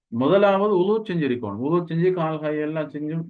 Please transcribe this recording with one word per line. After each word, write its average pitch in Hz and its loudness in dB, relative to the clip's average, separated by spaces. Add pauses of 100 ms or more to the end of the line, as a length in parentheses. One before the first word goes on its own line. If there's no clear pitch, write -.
முதலாவது 196 4
உலு 208 2
செஞ்சிருக்கணும். 123 -2
உலு 156 0
செஞ்சு 165 0
கால் 160 -2
கை 151 -4
எல்லாம் 151 -4
செஞ்சு 151 -6